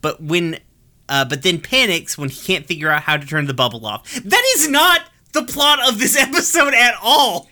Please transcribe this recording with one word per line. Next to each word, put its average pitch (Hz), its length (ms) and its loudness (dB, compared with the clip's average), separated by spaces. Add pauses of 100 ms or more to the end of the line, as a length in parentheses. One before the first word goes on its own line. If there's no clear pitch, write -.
But 151 220 -6
when, 165 360 -2 (500)
uh, 139 160 0
but 135 180 -6
then 180 180 0
panics 233 560 -2
when 143 120 -8
he 131 120 -10
can't 180 260 -4
figure 156 240 -4
out 151 120 2
how 151 140 -2
to 147 100 -6
turn 147 200 -2
the 139 80 -4
bubble 120 320 -2
off. 104 260 -10 (120)
That 494 320 2
is 320 120 0
not 320 340 4 (300)
the 302 120 -2
plot 285 340 0 (100)
of 240 100 0
this 254 180 0
<laughs> 285 40 2
episode 285 540 2
at 240 280 4
all. 247 500 2